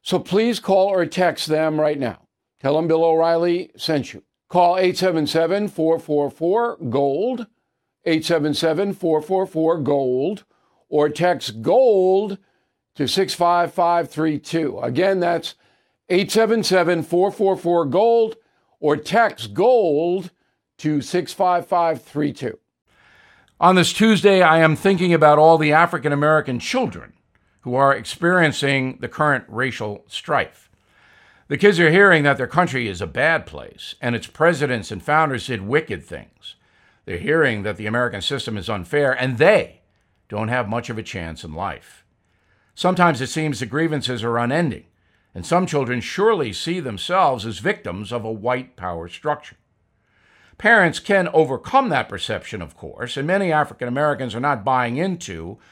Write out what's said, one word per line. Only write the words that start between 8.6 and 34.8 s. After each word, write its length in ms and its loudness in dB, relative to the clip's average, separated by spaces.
four 260 0
four 240 -2
four 320 0
gold, 680 -2
or 220 2
text 500 -2
GOLD 760 2
to 120 -2
six 280 0
five 400 2
five 340 0
three 300 -2
two. 400 -4
Again, 420 0
that's 360 -4
eight 220 0
seven 320 2
seven 400 2
four 280 0
four 240 0
four 300 0
gold, 520 2
or 160 2
text 560 -2
GOLD 800 0
to 240 -2
six 320 -4
five 320 0
five 360 0
three 300 -4
two. 260 -10
On 140 6
this 180 2
Tuesday, 480 4
I 200 4
am 160 4
thinking 360 2
about 260 6
all 200 6
the 140 2
African 400 2
American 480 0
children 520 -6
who 120 -6
are 180 4
experiencing 1080 0
the 80 -10
current 400 -2
racial 580 -6
strife. 640 -6
The 100 -4
kids 220 4
are 100 6
hearing 320 6
that 140 4
their 100 -4
country 420 0
is 140 -6
a 40 -6
bad 400 -2
place 540 -18
and 140 -2
its 140 -8
presidents 640 0